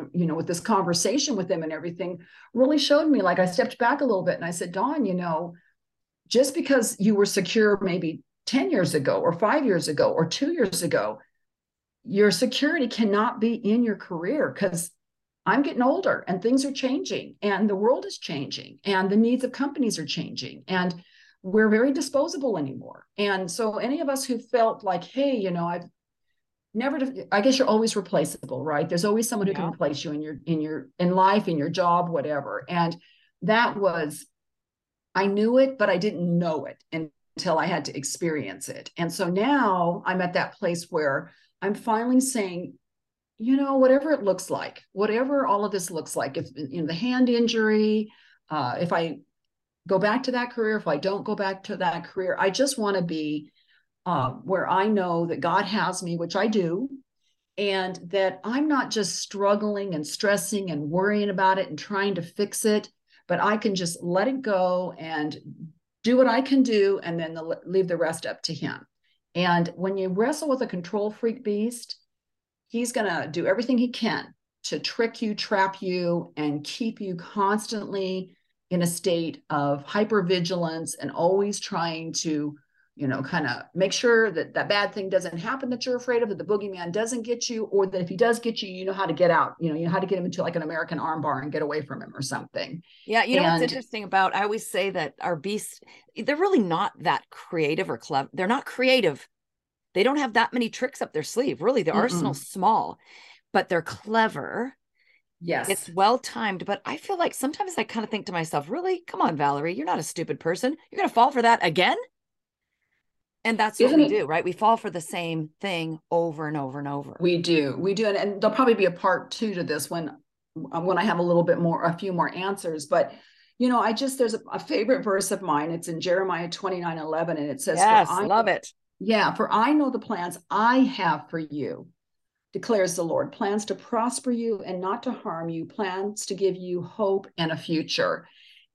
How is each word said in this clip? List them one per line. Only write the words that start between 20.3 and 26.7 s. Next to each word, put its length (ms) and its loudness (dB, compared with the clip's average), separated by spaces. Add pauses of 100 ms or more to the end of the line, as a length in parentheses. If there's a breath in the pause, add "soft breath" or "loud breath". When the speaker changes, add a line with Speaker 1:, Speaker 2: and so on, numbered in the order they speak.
Speaker 1:
and 260 0 (500 loud breath)
we're 260 4
very 240 4
disposable 640 -2
anymore." 480 -8 (140)
And 320 0
so 260 -2
any 240 -2
of 80 -2
us 160 -2
who 140 -2
felt 440 0
like, 200 0
"Hey, 340 0
you 140 -2
know, 160 -2
I've 180 -6 (880)